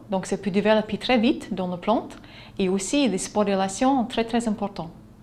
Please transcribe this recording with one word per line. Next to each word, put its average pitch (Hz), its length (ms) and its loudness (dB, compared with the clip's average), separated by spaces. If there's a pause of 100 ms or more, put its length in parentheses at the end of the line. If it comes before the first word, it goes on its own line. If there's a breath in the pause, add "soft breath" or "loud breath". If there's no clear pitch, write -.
donc 190 160 -2
ça 196 120 -2
peut 196 140 -4
développer 208 460 2
très 254 200 2
vite 220 360 0
dans 185 140 -4
la 180 80 -4
plante. 226 400 0 (440 loud breath)
Et 190 100 2
aussi, 233 380 2
des 190 120 0
sporulations 208 840 0
très, - 180 -2
très 233 240 -2
importants. 196 420 -4 (340)